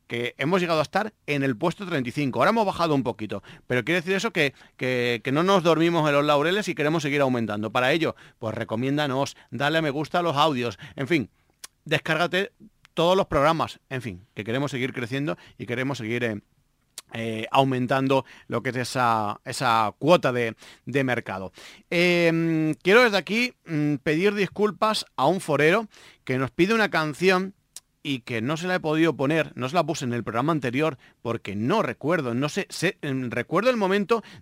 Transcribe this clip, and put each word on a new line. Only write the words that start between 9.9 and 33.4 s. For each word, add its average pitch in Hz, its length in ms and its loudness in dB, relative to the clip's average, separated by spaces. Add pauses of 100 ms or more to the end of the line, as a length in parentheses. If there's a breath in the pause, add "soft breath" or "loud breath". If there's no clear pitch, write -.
a - 20 -2
los 165 160 0
audios, 123 400 2 (180 loud breath)
en 135 120 -6
fin, 143 220 0 (560)
descárgate 170 640 -2 (420)
todos 175 220 4
los 196 120 2
programas, 147 520 2 (100)
en 131 120 -6
fin, 95 320 -10
que 110 100 -8
queremos 127 280 -2
seguir 127 220 -4
creciendo 135 440 -4 (200 loud breath)
y 120 80 -10
queremos 127 320 -4
seguir, 117 260 -4
eh, 107 180 -2 (720)
eh, 113 380 -6
aumentando 135 760 2 (220 loud breath)
lo 120 160 -4
que 131 80 -4
es 117 40 -6
esa, 117 720 0
esa 113 520 0
cuota 151 340 4
de, 117 240 -2 (300 loud breath)
de 131 180 -2
mercado. 110 480 -4 (380 loud breath)
Em, 165 920 2
quiero 214 220 6
desde 208 140 2
aquí, 220 360 -2 (120)
mm, 147 300 0
pedir 165 380 0
disculpas 208 720 0 (100)
a 127 100 2
un 175 160 2
forero 165 460 2 (360 loud breath)
que 127 140 -2
nos 131 140 -2
pide 190 220 2
una 214 160 2
canción 180 640 0 (500)
y 135 180 -4
que 117 200 -4
no 143 160 -2
se 165 80 -6
la 185 80 -2
he 180 60 0
podido 156 360 2
poner, 143 380 0
no 127 160 -4
se 151 60 -2
la 170 80 4
puse 147 220 -4
en 120 80 -2
el 117 100 -2
programa 120 280 0
anterior 143 460 0 (240 soft breath)
porque 110 340 -6
no 143 280 0
recuerdo, 139 500 -2
no 135 160 -2
sé, 185 220 -4
sé, - 320 -4
em, 131 260 -4
recuerdo 147 400 0